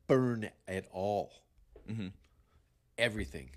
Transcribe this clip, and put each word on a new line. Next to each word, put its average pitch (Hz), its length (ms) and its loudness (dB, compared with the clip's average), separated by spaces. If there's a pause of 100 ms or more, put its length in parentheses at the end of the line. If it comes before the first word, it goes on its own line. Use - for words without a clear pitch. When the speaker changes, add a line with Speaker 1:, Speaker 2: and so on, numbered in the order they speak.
Speaker 1:
burn 123 420 4 (200)
it 92 240 -4
all. 98 400 0 (580)
Speaker 2:
Mm-hmm. 107 180 -6 (880)
Speaker 1:
Everything. 104 580 -2